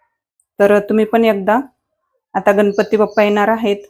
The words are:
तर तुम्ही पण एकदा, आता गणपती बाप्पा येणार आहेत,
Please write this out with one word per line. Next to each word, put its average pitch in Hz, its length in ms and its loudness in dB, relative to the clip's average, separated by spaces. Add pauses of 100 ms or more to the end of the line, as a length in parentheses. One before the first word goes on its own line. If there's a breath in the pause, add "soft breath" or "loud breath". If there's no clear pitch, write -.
(580)
तर 202 200 4
तुम्ही 214 260 -2
पण 226 200 0
एकदा, 208 340 0 (760)
आता 190 180 0
गणपती 202 460 0
बाप्पा 208 260 0
येणार 208 240 0
आहेत, 220 300 -2 (120)